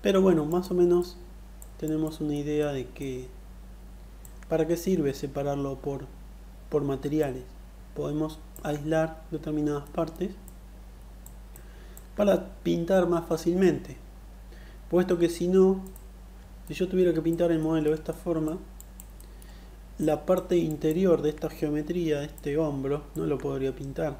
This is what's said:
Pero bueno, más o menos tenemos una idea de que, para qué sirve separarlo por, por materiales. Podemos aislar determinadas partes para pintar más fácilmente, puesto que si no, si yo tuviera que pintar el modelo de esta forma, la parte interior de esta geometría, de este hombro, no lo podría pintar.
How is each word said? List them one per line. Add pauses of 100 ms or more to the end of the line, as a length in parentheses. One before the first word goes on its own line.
Pero
bueno,
más
o
menos (580)
tenemos
una
idea
de
que, (1200)
para
qué
sirve
separarlo
por, (640)
por
materiales. (500)
Podemos (240)
aislar
determinadas
partes (1800)
para (140)
pintar
más
fácilmente, (920)
puesto
que
si
no, (840)
si
yo
tuviera
que
pintar
el
modelo
de
esta
forma, (1400)
la
parte
interior
de
esta
geometría,
de
este
hombro, (100)
no
lo
podría
pintar.